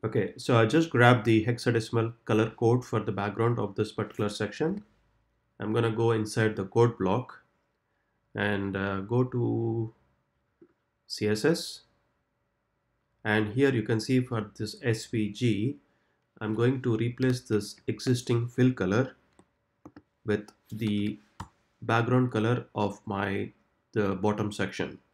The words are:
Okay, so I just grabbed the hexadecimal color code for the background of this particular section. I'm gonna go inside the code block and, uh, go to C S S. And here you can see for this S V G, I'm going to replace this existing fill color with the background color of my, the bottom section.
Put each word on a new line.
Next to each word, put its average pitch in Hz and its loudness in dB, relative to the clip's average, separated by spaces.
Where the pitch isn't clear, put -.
Okay, 113 -2
so - 2
I 113 6
just 160 2
grabbed 120 8
the 113 6
hexadecimal 117 -2
color 113 2
code 120 2
for 113 -2
the 104 -6
background 104 0
of 104 -4
this 107 -2
particular 104 -4
section. 151 -4
I'm 107 -4
gonna 117 2
go 113 0
inside 110 0
the 98 -4
code 117 2
block 98 -2
and, 98 -2
uh, 98 -2
go 120 0
to 113 -2
C - -4
S 107 0
S. - -2
And 107 0
here 135 2
you 113 0
can 110 0
see 127 0
for 110 -4
this 104 -8
S 113 -2
V 107 -4
G, 113 -2
I'm 110 -4
going 123 0
to 120 0
replace 123 -2
this 104 -2
existing 120 0
fill 127 2
color 101 0
with 104 -2
the 107 -2
background 120 2
color 117 0
of 101 -2
my, 101 -2
the 98 0
bottom 104 0
section. 92 -4